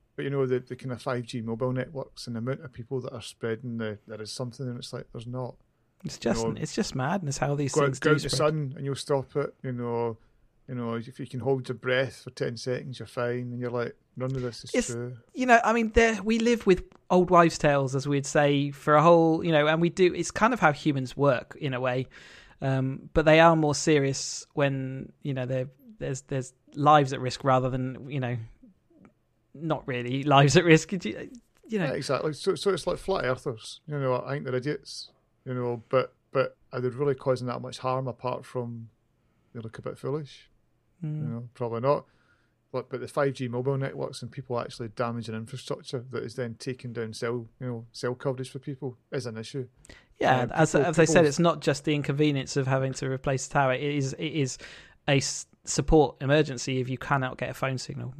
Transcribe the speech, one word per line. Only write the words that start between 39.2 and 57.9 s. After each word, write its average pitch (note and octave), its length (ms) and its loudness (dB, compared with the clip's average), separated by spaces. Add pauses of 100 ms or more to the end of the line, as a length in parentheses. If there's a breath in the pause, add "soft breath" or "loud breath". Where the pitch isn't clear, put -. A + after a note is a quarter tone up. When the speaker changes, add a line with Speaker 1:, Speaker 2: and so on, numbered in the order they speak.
Speaker 1:
they A#2 80 -10
look A2+ 160 -12
a - 40 -14
bit - 160 -10
foolish? C#3 520 -8 (540)
Speaker 2:
Mm. D3+ 180 -4
Speaker 1:
You B2 60 -4
know, A#2 260 -8
probably A#2 280 -4
not. C#3+ 240 2 (640)
But, B2 180 -6
but B2+ 100 -8
the A#2+ 80 -10
five C#3 260 0
G B2+ 140 -6
mobile B2+ 300 -2
networks C3+ 440 -6
and A#2+ 100 -12
people B2 280 -8
actually A#2 300 -8
damaging A#2 460 -4
infrastructure A#2 760 -8
that A#2 120 -6
is A#2 120 -10
then A#2 240 -6
taking B2+ 320 -10
down A2+ 220 -8
cell, A#2 340 -6 (140)
you B2+ 60 -6
know, A#2 260 -8
cell B2 200 -4
coverage B2+ 360 -6
for C3+ 100 -12
people C3+ 380 -10 (140)
is B2 140 -4
an A2+ 120 -10
issue. A#2 300 -10 (520 loud breath)
Speaker 2:
Yeah, C3 220 2
Speaker 1:
Um, A#2+ 120 -4
Speaker 2:
as, D#3 200 2
Speaker 1:
people, D3+ 140 4
Speaker 2:
as E3 120 2
I D#3+ 60 8
said, D#3+ 80 4
Speaker 1:
people E3 140 8
Speaker 2:
it's C#3+ 120 0
not E3 220 4
just C#3+ 240 -2
the D3+ 100 2
inconvenience C#3+ 640 0
of C3 100 0
having C3+ 280 0
to C3+ 140 -6
replace C3+ 380 -2
the - 60 -16
tower. C3+ 200 4
It B2+ 80 -2 (140)
is, C3+ 180 0
it E3+ 120 -6
is C#3 320 -2 (500 loud breath)
a C#3+ 100 4
s-, - 280 -4 (180)
support D3+ 580 4
emergency C3+ 600 2
if B2 80 -4
you B2+ 80 -4
cannot C3 400 -2
get - 140 -6
a - 20 -8
phone C3+ 240 -4
signal. B2+ 420 -10